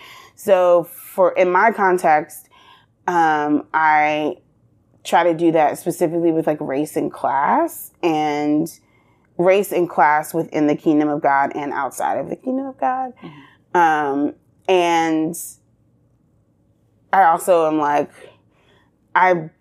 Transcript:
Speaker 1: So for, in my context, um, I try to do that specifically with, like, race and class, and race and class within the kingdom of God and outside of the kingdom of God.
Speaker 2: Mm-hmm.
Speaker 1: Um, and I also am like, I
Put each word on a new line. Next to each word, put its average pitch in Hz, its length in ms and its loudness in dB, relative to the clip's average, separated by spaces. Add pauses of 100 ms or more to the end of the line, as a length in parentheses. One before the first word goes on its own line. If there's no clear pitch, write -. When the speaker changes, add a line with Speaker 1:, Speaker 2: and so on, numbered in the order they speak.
(360)
Speaker 1:
So 180 480 2
for, - 480 -2
in 180 200 2
my 202 200 2
context, 180 800 0 (580)
um, 156 640 0
I 151 640 0 (680)
try 180 200 2
to 175 100 2
do 165 200 0
that 156 260 2
specifically 170 520 -2
with, 160 160 -2
like, 151 120 -2
race 143 380 -6
and 147 140 -4
class, 160 800 -2 (120)
and 151 640 -2 (680)
race 190 340 2
and 170 180 -2
class 151 440 0
within 165 340 -2
the 147 80 2
kingdom 151 340 0
of 147 120 -4
God 139 340 0
and 143 160 -8
outside 110 460 -6
of 135 120 -8
the - 60 -10
kingdom 262 300 -6
of 262 140 -14
God. 262 340 -4 (100)
Speaker 2:
Mm-hmm. - 540 -10
Speaker 1:
Um, 147 560 0 (340)
and 165 680 0 (1800)
I 190 120 6
also 170 420 4
am 156 100 0
like, 147 320 0 (1080)
I 180 340 2 (120)